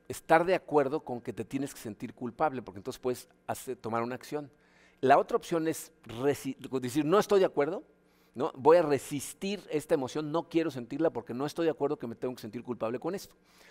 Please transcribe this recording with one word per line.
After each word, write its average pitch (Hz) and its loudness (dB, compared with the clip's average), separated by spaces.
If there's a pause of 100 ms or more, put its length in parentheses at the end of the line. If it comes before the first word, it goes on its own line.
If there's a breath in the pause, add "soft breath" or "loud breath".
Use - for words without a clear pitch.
estar 165 4
de 185 2
acuerdo 139 2
con 120 -6
que 110 -10
te 110 -8
tienes 135 -6
que - -18
sentir 110 -10
culpable, 131 -4
porque 95 -14
entonces 110 -10
puedes 123 -4 (200)
hacer, 120 -8
tomar 117 -2
una 123 -6
acción. 147 -8 (500 soft breath)
La 135 8
otra 220 2
opción 165 0
es - -4 (120)
resi-, 131 -2 (240)
decir, 127 0
"No 175 4
estoy 202 4
de 185 4
acuerdo, 165 -2 (520 soft breath)
¿no? 135 -4
Voy 143 8
a 175 6
resistir 147 -2 (100)
esta 160 0
emoción, 147 -2
no 160 -2
quiero 160 2
sentirla 139 -2
porque 120 -8
no 131 -4
estoy 165 -4
de 160 2
acuerdo 143 -2
que 123 -8
me 113 -8
tengo 127 -6
que - -18
sentir 113 -10
culpable 117 -4
con 170 -4
esto". - -12 (360 soft breath)